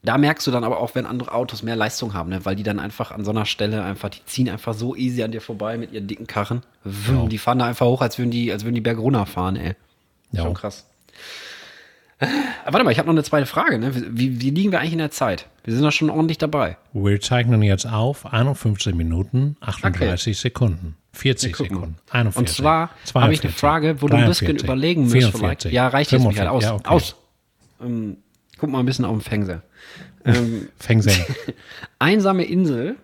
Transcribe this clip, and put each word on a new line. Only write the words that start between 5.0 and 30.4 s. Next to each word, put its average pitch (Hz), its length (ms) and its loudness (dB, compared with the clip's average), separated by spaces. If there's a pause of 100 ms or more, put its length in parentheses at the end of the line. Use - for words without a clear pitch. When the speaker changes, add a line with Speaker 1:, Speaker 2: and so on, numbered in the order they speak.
Speaker 1:
an 110 80 -4
dir 113 100 -10
vorbei 110 360 -8
mit 117 140 -10
ihren 101 160 -10
dicken 107 200 -12
Karren. 113 360 -4 (200)
Wum, 98 100 -8 (140)
Speaker 2:
Genau. 120 200 2
Speaker 1:
die 110 120 -2
fahren 123 200 0
da 123 60 2
einfach 120 220 0
hoch, 127 140 2
als 120 180 -2
würden 123 120 0
die, 117 200 -2
als 104 120 -6
würden 120 120 -2
die 113 60 -2
Berg 117 180 0
runterfahren, 98 560 0
ey. 80 200 -4 (560)
Speaker 2:
Ja. 87 120 -2
Speaker 1:
Schon 85 100 -2
krass. - 320 -10 (1300)
Äh, 139 80 -2 (380)
warte 196 180 2
mal, 170 80 4
ich 113 80 4
hab 139 60 -2
noch 165 80 2
eine 151 100 4
zweite 143 220 0
Frage, 185 340 0
ne? 127 160 -2
Wie, 120 100 -4 (120)
wie, 127 240 0
wie 135 100 0
liegen 190 200 2
wir 175 80 2
eigentlich 160 140 -2
in 165 60 -2
der 151 120 -2
Zeit? 107 360 -2 (160)
Wir 113 100 -4
sind 135 100 2
doch 147 80 4
schon 156 180 0
ordentlich 160 280 0
dabei. 139 400 -2 (160)
Speaker 2:
Wir 101 280 2
zeichnen 120 400 2
jetzt 98 240 2
auf, 117 460 -2
einundfünfzig 113 640 0
Minuten, 95 680 0
achtunddreißig 92 760 -2
Speaker 1:
Okay. - 40 -8
Speaker 2:
Sekunden, 87 540 -2 (180)
vierzig 131 380 -2
Speaker 1:
Wir - 40 -8 (120)
gucken. 98 100 -6
Speaker 2:
Sekunden, 82 180 -8 (160)
einundvierzig, 120 480 0
Speaker 1:
Und 135 40 0
zwar 160 180 4
hab 170 80 -4
ich - 60 -20
eine - 100 -20
Speaker 2:
zweiundvierzig, 139 520 4
Speaker 1:
Frage, 151 440 2
wo 143 60 0
du 143 100 6
ein 117 100 6
bisschen 110 200 2
Speaker 2:
dreiundvierzig, - 180 0
Speaker 1:
überlegen 143 380 2
musst 120 100 4
vielleicht. 123 240 8
Speaker 2:
vierundvierzig, 87 360 -2
Speaker 1:
Ja, 123 140 4
reicht 139 240 2
jetzt, 131 140 6
Michael, 101 240 2
aus, 123 160 2
Speaker 2:
fünfundvierzig, 113 440 2
ja, - 60 -16
okay. - 680 -20
Speaker 1:
aus. 123 40 -6
Ähm, 110 300 -4 (400)
guck 151 120 -4
mal 131 100 0
ein 127 60 4
bisschen 127 200 0
auf 110 120 -2
den 104 40 -2
Fernseher. 95 400 -4 (640)
Ähm, 117 480 2